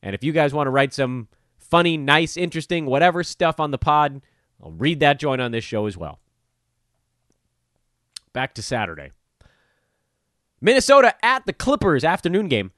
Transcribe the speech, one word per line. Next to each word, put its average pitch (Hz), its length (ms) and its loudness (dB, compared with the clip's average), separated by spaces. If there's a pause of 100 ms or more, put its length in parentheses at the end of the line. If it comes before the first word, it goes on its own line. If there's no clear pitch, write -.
And 101 120 -6
if - 80 -8
you 151 100 -2
guys 147 200 2
want 147 140 -2
to 131 40 -2
write 139 220 0
some 127 360 -6 (300)
funny, 170 380 2
nice, 147 400 0
interesting, 165 480 -4
whatever 165 380 2
stuff 165 380 -2
on 151 100 -2
the 135 80 -6
pod, 147 420 0 (420)
I'll 80 100 -18
read 139 280 -2
that 143 180 4
joint 135 220 -2
on 120 120 -4
this 117 120 -4
show 107 220 -4
as 98 100 -8
well. 78 220 -14 (2250)
Back 127 220 -6
to 113 80 -12
Saturday. 82 480 -6 (1500)
Minnesota 262 640 6
at 262 240 0
the 190 60 -6
Clippers 185 520 0
afternoon 180 440 -2
game. 104 300 0